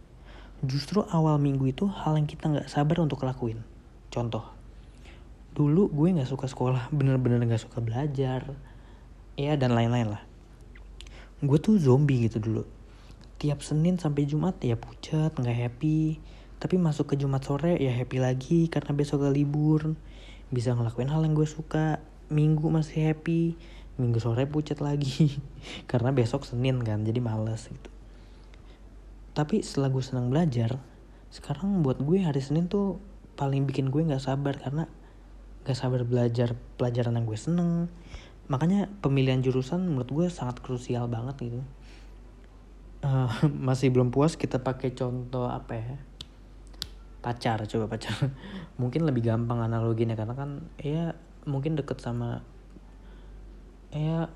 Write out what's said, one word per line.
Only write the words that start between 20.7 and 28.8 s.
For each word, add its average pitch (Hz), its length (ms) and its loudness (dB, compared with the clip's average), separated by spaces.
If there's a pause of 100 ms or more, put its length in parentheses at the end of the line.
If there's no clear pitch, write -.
ngelakuin 120 400 0
hal 156 160 2
yang 156 80 4
gue 156 80 6
suka. 156 560 0 (320)
Minggu 151 400 4
masih 156 400 2
happy, 165 480 0 (400)
Minggu 117 240 2
sore 123 240 2
pucet 147 320 -2
lagi 143 560 2 (220)
<laughs> - 320 -14
karena 127 260 2
besok 127 320 2
Senin 127 320 0
kan, 107 240 0
jadi 113 160 0
males 110 480 -4
gitu. - 240 -16 (1400)